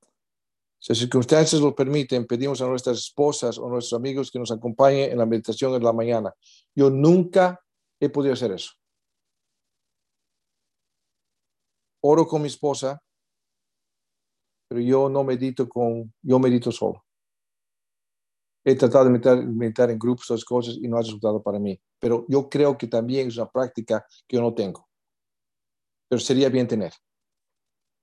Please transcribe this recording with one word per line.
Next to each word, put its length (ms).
Si 100
las 80
circunstancias 640
lo 120
permiten, 540
pedimos 340
a 60
nuestras 320
esposas 600
o 100
nuestros 280
amigos 360
que 80
nos 100
acompañen 600
en 60
la 80
meditación 480
en 100
la 80
mañana. 420
Yo 160
nunca 720
he 80
podido 260
hacer 160
eso. 220
Oro 260
con 160
mi 60
esposa, 520
pero 120
yo 280
no 140
medito 460
con, 520
yo 200
medito 320
solo. 320
He 100
tratado 300
de 60
meditar, 340
meditar 460
en 80
grupos, 320
otras 140
cosas, 300
y 140
no 80
ha 60
resultado 380
para 200
mí. 200
Pero 260
yo 220
creo 280
que 120
también 400
es 80
una 120
práctica 560
que 100
yo 60
no 100
tengo. 360
Pero 100
sería 300
bien 180
tener. 260